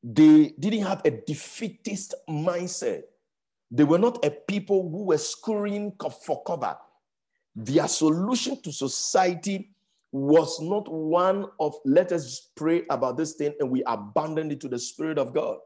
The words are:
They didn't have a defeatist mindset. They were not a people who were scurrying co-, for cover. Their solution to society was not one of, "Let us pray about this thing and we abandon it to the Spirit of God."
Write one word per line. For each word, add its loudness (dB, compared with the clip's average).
They 8
didn't 0
have -2
a 4
defeatist -8
mindset. -4
They 4
were 6
not 2
a 2
people -2
who -8
were 4
scurrying -4
co-, -8
for -8
cover. -6
Their 2
solution 0
to -8
society -2
was 4
not -4
one 0
of, -2
"Let 4
us -6
pray 0
about -2
this -4
thing -4
and 0
we 0
abandon -4
it -6
to -10
the -6
Spirit -6
of -4
God." -4